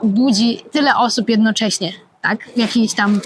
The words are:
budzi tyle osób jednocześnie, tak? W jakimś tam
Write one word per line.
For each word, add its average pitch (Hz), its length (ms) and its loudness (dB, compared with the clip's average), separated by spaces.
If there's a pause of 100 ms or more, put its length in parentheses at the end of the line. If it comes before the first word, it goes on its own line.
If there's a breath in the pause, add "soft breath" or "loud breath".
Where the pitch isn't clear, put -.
budzi 226 720 2
tyle 285 240 2
osób 233 320 0
jednocześnie, 214 640 0 (280)
tak? - 240 -4
W - 140 -10
jakimś 220 360 0
tam 208 320 0